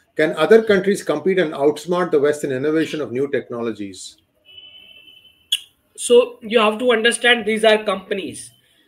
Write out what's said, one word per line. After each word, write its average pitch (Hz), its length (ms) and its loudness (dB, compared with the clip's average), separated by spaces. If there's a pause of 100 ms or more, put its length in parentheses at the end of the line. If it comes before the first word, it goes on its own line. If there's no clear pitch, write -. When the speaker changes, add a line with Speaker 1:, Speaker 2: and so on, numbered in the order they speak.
(160)
Speaker 1:
Can 160 180 0
other 214 280 6
countries 196 420 0
compete 180 340 -2
and 160 140 0
outsmart 165 580 -2
the 151 100 2
West 143 220 0
in 143 80 -2
innovation 156 500 -2
of 113 120 -8
new 139 160 -4
technologies? 113 880 -8 (1800)
Speaker 2:
So 240 460 2
you 226 160 -2
have 214 220 2
to 247 120 2
understand 233 540 0
these 214 180 -2
are 214 200 4
companies. 190 680 -8 (360)